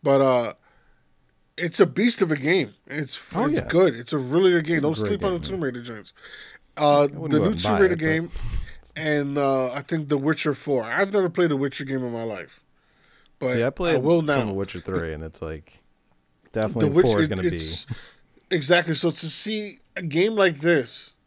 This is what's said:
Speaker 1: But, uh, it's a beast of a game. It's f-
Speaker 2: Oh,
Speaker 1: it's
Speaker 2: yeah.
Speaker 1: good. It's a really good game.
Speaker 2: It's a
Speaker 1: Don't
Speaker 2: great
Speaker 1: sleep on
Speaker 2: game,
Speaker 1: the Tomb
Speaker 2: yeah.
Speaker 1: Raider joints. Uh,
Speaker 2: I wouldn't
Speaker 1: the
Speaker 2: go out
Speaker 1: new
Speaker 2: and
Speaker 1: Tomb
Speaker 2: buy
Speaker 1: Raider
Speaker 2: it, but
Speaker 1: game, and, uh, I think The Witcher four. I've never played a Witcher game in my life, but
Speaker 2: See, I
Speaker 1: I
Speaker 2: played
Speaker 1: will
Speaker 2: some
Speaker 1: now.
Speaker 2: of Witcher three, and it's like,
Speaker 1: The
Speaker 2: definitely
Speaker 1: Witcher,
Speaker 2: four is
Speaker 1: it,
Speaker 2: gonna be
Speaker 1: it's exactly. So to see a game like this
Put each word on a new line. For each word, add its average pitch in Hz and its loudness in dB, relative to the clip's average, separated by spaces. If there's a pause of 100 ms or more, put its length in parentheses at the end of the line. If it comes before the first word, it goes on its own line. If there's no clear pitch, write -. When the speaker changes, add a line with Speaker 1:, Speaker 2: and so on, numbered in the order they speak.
Speaker 1:
But, 139 4
uh, 123 2 (1040)
it's 170 -4
a 196 8
beast 202 2
of 165 2
a 151 2
game. 143 0 (120)
It's 143 -6
f- - -12
Speaker 2:
Oh, 233 0
Speaker 1:
it's 294 2
Speaker 2:
yeah. 131 -6
Speaker 1:
good. 165 4
It's 120 -8
a 147 0
really 165 2
good 165 2
game. 165 0
Speaker 2:
It's 156 2
a - 0
Speaker 1:
Don't 156 0
Speaker 2:
great 208 -2
Speaker 1:
sleep 202 -2
on 196 0
Speaker 2:
game, 170 -4
Speaker 1:
the 147 -6
Tomb 185 -6
Speaker 2:
yeah. 156 -2
Speaker 1:
Raider 123 -6
joints. 113 -14 (640)
Uh, 147 6
Speaker 2:
I - 6
wouldn't 147 -4
Speaker 1:
the 151 4
Speaker 2:
go 151 4
out - -
Speaker 1:
new 208 2
Speaker 2:
and 170 -4
Speaker 1:
Tomb 208 2
Speaker 2:
buy 202 2
Speaker 1:
Raider 185 6
Speaker 2:
it, 170 -2
but 156 -4
Speaker 1:
game, 160 0 (640)
and, 147 -2
uh, 135 0
I 143 -6
think 151 -6
The 147 2
Witcher 147 0
four. 127 -2
I've 175 -2
never 190 2
played 170 2
a 139 0
Witcher 139 -4
game 131 -4
in 120 -4
my 113 -6
life, 98 -10 (760)
but 127 -2
Speaker 2:
See, 117 2
I 123 2
Speaker 1:
I - 0
Speaker 2:
played 165 0
Speaker 1:
will 165 4
Speaker 2:
some 160 0
Speaker 1:
now. 139 2
Speaker 2:
of 101 -2
Witcher 98 -6
three, 85 -4
and 76 -8
it's 80 -12
like, 78 -12 (680)
Speaker 1:
The 110 -2
Speaker 2:
definitely 110 0
Speaker 1:
Witcher, 139 4
Speaker 2:
four 104 4
is 104 4
Speaker 1:
it, - -4
Speaker 2:
gonna 95 -2
be 87 0
Speaker 1:
it's 80 -2 (680)
exactly. 165 2
So 165 0
to 160 -4
see 208 -4 (160)
a 190 -10
game 175 0
like 180 2
this 156 0 (120)